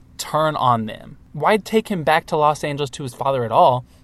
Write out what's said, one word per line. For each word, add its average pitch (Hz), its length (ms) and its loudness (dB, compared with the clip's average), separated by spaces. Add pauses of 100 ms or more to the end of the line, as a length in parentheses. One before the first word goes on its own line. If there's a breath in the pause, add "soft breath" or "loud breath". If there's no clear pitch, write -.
(180)
turn 156 380 -2
on 117 300 2
them? - 300 -14 (160)
Why 165 240 2
take 220 320 -2
him 180 160 -4
back 156 220 2
to 165 100 -4
Los 147 280 2
Angeles 143 260 -4
to - 120 -14
his 127 120 -10
father 131 300 -2
at 110 80 -6
all 127 320 4 (200 soft breath)